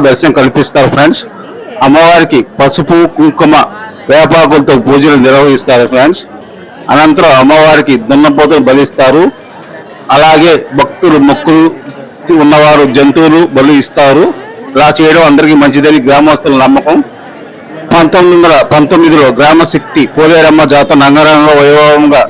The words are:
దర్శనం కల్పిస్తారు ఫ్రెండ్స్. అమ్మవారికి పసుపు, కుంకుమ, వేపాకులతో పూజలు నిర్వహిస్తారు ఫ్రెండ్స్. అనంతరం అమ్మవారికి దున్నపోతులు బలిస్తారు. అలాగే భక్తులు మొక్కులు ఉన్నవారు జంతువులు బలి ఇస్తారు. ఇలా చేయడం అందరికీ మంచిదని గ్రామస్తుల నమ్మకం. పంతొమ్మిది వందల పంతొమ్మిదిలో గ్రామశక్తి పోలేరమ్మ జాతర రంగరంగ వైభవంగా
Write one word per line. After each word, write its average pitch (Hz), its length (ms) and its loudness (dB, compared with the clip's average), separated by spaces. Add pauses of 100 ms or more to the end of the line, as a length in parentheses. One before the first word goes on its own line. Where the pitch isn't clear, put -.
దర్శనం 135 320 0
కల్పిస్తారు 135 560 -2
ఫ్రెండ్స్. 147 260 0 (680)
అమ్మవారికి 165 540 2 (180)
పసుపు, 143 400 0 (180)
కుంకుమ, 156 380 0 (560)
వేపాకులతో 151 640 2 (120)
పూజలు 143 300 2 (100)
నిర్వహిస్తారు 131 680 0
ఫ్రెండ్స్. 143 300 0 (680)
అనంతరం 156 480 2
అమ్మవారికి 151 520 2 (160)
దున్నపోతులు 143 600 2
బలిస్తారు. 139 560 0 (920)
అలాగే 160 380 2 (260)
భక్తులు 156 380 0 (100)
మొక్కులు 160 400 0 (760)
ఉన్నవారు 151 400 2 (120)
జంతువులు 156 460 2 (140)
బలి 143 260 2
ఇస్తారు. 143 420 0 (480)
ఇలా 143 140 0 (140)
చేయడం 160 280 2
అందరికీ 151 260 2 (100)
మంచిదని 143 420 0
గ్రామస్తుల 147 480 0 (100)
నమ్మకం. 139 320 0 (960)
పంతొమ్మిది 180 460 2
వందల 170 180 2 (160)
పంతొమ్మిదిలో 151 560 2 (100)
గ్రామశక్తి 156 640 0 (140)
పోలేరమ్మ 156 460 2 (100)
జాతర 143 320 0
రంగరంగ 151 460 2 (100)
వైభవంగా 147 720 2